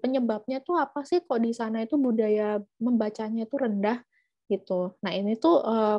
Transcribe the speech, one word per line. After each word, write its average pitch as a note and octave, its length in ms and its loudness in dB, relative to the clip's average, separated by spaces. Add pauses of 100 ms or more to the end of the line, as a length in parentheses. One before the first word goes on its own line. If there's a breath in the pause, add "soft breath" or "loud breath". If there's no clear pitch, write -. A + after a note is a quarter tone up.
penyebabnya B3 580 -2
tuh E4+ 220 0
apa C#4 240 -6
sih F4 160 0
kok B3 160 -2
di A#3 160 0
sana A3+ 320 -4
itu A3+ 80 -4
budaya G#3+ 640 2 (240)
membacanya A3 640 -2
itu A3 80 -10
rendah A3+ 480 0 (440)
gitu. F#3 560 -2
Nah, F#3 120 -2
ini G3+ 240 0
tuh, E4 240 4
eh, G#3+ 360 2